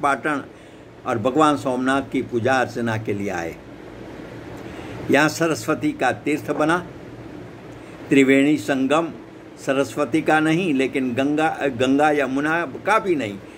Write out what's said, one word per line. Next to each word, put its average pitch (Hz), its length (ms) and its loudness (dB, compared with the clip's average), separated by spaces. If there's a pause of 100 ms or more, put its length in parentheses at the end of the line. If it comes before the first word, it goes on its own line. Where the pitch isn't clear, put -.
पाटन 139 400 0 (640)
और 123 100 0
भगवान 139 400 4
सोमनाथ 131 440 0 (100)
की 131 100 0
पूजा 117 320 0
अर्चना 117 440 0
के 110 160 -4
लिए 101 160 -4
आए। 85 260 -6 (1600)
यहाँ 147 180 6
सरस्वती 156 640 0
का 139 200 0
तीर्थ 143 400 -4
बना, 156 360 0 (1200)
त्रिवेणी 139 480 6
संगम 143 520 0 (560)
सरस्वती 147 560 0
का 156 180 4
नहीं, 160 340 2
लेकिन 131 400 0
गंगा, 147 480 0
गंगा 139 500 4
यमुना 147 540 0 (200)
का 170 140 4
भी 180 160 2
नहीं, 104 240 -4 (180)